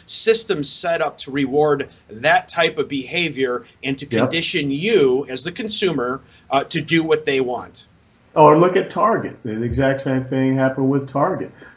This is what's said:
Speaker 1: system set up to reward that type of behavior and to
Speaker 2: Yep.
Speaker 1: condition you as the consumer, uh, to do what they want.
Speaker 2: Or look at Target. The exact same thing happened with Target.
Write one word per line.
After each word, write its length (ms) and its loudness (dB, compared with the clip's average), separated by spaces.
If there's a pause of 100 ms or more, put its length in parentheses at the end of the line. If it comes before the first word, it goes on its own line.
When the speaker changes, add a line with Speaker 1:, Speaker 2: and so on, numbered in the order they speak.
Speaker 1:
system 580 0
set 380 -2
up 180 -4
to 120 -14
reward 560 0 (220)
that 400 0
type 280 -2
of 120 -4
behavior 760 -4 (200)
and 140 -4
to 80 -12
Speaker 2:
Yep. 180 0
Speaker 1:
condition 480 -2
you 580 2
as 140 -6
the 100 -8
consumer, 680 -4 (300)
uh, 140 0
to 160 -4
do 200 0
what 240 0
they 140 0
want. 460 -6 (500)
Speaker 2:
Or 240 8
look 160 4
at 160 0
Target. 520 -2
The 200 -6
exact 380 0
same 240 -2
thing 320 0
happened 340 0
with 160 0
Target. 420 -2 (280)